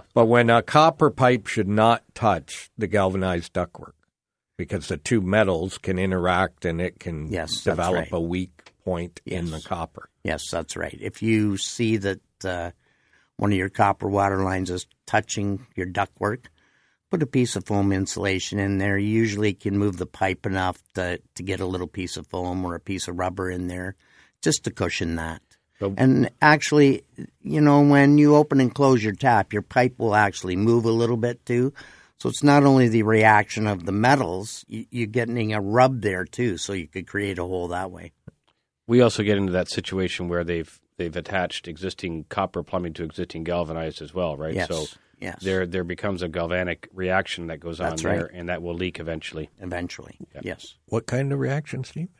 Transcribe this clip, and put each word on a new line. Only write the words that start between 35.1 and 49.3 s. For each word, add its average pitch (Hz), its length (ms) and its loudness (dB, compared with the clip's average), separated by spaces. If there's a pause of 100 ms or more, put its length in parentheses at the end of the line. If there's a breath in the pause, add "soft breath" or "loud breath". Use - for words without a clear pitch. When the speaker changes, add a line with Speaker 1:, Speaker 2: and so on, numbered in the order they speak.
Speaker 2:
a 107 80 -2
rub 120 420 4
there 92 220 -2
too, 110 320 -2
so 98 160 -8
you 90 140 -6
could 90 220 -12
create 101 320 -4
a 87 40 -4
hole 90 240 -4
that 90 220 -6
way. 85 220 -18 (720)
Speaker 3:
We 120 140 6
also 113 240 4
get 101 140 2
into 95 140 -2
that 90 160 0
situation 92 600 -4
where 87 160 -2
they've, 82 360 -6 (160)
they've 85 200 -8
attached 90 520 -6
existing 85 600 -8
copper 95 340 -4
plumbing 87 320 -6
to 87 100 -10
existing 82 400 -10
galvanized 82 560 -6
as 76 140 -16
well, 85 220 -4
right? 78 180 -8
Speaker 2:
Yes, 87 140 -4
Speaker 3:
So 80 180 -4 (320)
Speaker 2:
yes. 92 240 -12
Speaker 3:
there, 92 240 -2
there 90 180 -6
becomes 90 380 -6
a 87 60 -4
galvanic 87 640 -4
reaction 92 560 -4
that 80 120 -10
goes 85 200 -10
on 87 100 -4
Speaker 2:
That's 80 120 -6
Speaker 3:
there, 87 220 -2
Speaker 2:
right. 85 80 -10
Speaker 3:
and 87 180 -10
that 87 120 -6
will 87 120 -6
leak 90 260 -6
eventually. 80 480 -10 (120)